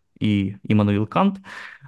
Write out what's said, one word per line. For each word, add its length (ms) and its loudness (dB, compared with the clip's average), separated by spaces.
і 340 0
Іммануїл 460 2
Кант. 300 0